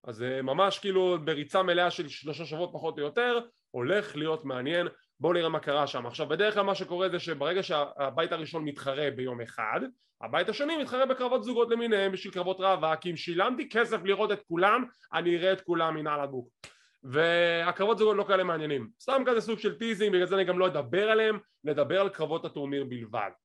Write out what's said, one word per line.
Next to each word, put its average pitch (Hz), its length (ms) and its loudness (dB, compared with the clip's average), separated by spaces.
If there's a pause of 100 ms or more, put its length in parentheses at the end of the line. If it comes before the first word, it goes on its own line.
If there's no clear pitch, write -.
אז 117 120 -12
זה 127 280 -4
ממש 185 360 2
כאילו 185 440 2
בריצה 156 400 0
מלאה 175 280 2
של 165 160 -8
שלושה 143 380 -10
שבועות 156 280 -6
פחות 151 260 -6
או 143 40 -2
יותר, 240 360 0 (320)
הולך 160 440 0
להיות 156 300 -2
מעניין. 139 420 -2 (320)
בואו 160 140 2
נראה 170 160 2
מה 160 100 0
קרה 143 280 0
שם. 123 180 -6
עכשיו, 135 220 -6
בדרך 196 260 0
כלל 202 100 2
מה 196 120 0
שקורה 180 340 -2
זה 175 100 -4
שברגע 170 440 -2
שהבית 151 680 -2
הראשון 160 340 -6
מתחרה 139 460 -4
ביום 123 300 -6
אחד, 113 380 -4 (420)
הבית 151 280 -2
השני 294 280 -2
מתחרה 262 280 0
בקרבות 254 380 -2
זוגות 233 280 0
למיניהם 214 400 2
בשביל 190 220 -10
קרבות 185 260 -2
ראווה, 165 360 2
כי 175 160 -6
אם 160 40 -4
שילמתי 202 540 -2
כסף 214 340 0
לראות 196 280 -2
את 196 160 -2
כולם, 202 380 4 (280)
אני 170 240 2
אראה 185 160 4
את 190 80 -2
כולם 165 340 0
מן 151 120 -4
על 147 120 0
הבוק. 131 300 -6 (540)
והקרבות 170 960 2
זוגות 214 200 4
לא 202 60 2
כאלה 190 200 4
מעניינים. 156 460 -2 (120)
סתם 269 240 2
כזה 233 160 4
סוג 214 180 -4
של 196 180 -2
טיזינג, 214 360 0
בגלל 180 120 6
זה 180 100 0
אני 190 80 4
גם 180 160 0
לא 185 80 6
אדבר 170 420 0
עליהם, 220 300 4 (240)
נדבר 151 380 2
על 196 80 2
קרבות 160 360 -4
הטורניר 143 380 -4
בלבד. 113 460 -6 (140)